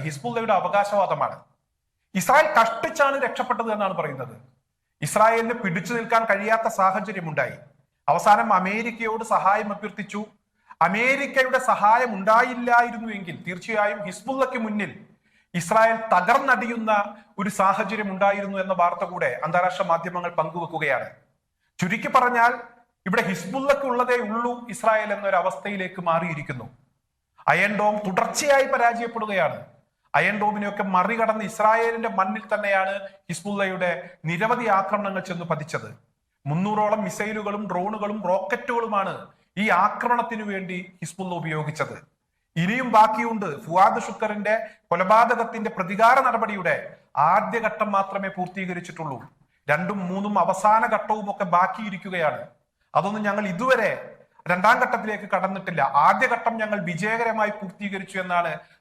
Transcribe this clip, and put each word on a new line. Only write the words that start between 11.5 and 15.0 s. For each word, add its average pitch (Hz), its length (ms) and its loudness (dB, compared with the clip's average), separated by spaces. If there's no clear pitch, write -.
സഹായം 226 580 4
ഉണ്ടായില്ലായിരുന്നു 240 1000 2
എങ്കിൽ 170 200 -12
തീർച്ചയായും 208 600 -2
ഹിസ്ബുള്ളയ്ക്ക് 262 560 -4
മുന്നിൽ 208 260 -4